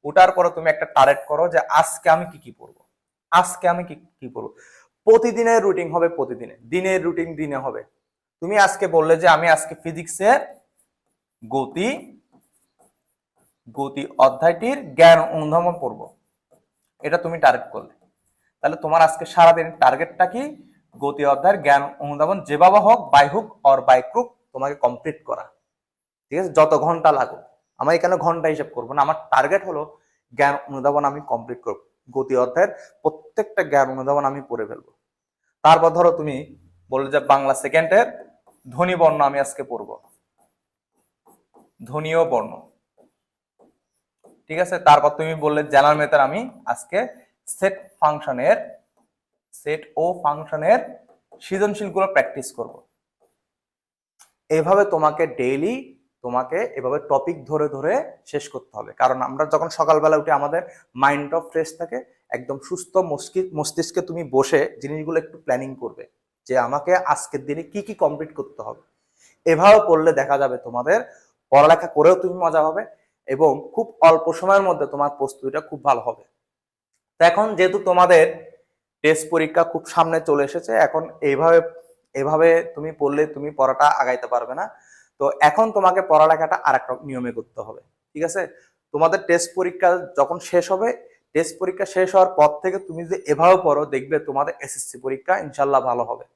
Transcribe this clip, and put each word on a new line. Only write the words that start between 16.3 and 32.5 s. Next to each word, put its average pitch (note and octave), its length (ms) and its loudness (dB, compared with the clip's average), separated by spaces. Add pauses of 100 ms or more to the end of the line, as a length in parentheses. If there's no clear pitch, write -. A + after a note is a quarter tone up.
এটা D3 220 -4
তুমি E3 200 -8
টার্গেট B2+ 300 2
করলে, - 200 -16 (680)
তাহলে D#3 240 -2
তোমার D#3+ 240 0
আজকে - 160 -6 (100)
সারাদিন E3 340 6 (140)
টার্গেটটা E3 520 0
কি? B3 80 -6 (540)
গতি C#3+ 260 -6 (100)
অধ্যায়ের F3 320 2
জ্ঞান C#3+ 180 4 (220)
অনুধাবন D3+ 320 -2 (120)
যেভাবে F3+ 380 6
হোক, A#3 120 6 (160)
by C#3+ 180 6
hook G#3+ 160 -6 (200)
or C3+ 100 4 (100)
by B2+ 120 6 (100)
crook A#3+ 180 -4 (260)
তোমাকে C#3 200 -6 (100)
কমপ্লিট A#2+ 340 -4 (100)
করা, - 160 -8 (840)
ঠিক C#3+ 120 -8
আছে? F3+ 180 -6
যত D#3 140 6 (140)
ঘন্টা D#3+ 320 2
লাগুক, - 240 -4 (380)
আমরা D3 180 0
এখানে F3 180 0 (100)
ঘন্টা E3 260 -2
হিসাব D3+ 240 -8
করবো A#2+ 180 -12
না, C#3+ 120 -2
আমার D#3 120 -4 (140)
টার্গেট C#3+ 360 0
হলো D3+ 140 -8 (560)
জ্ঞান C#3+ 160 2 (140)
অনুধাবন C#3+ 420 -2
আমি D3 100 -12 (100)
কমপ্লিট A#2 360 -8
করবো, G#2 180 -10 (320)
গতি C3 180 -4 (100)
অধ্যায়ের E3+ 260 0 (320)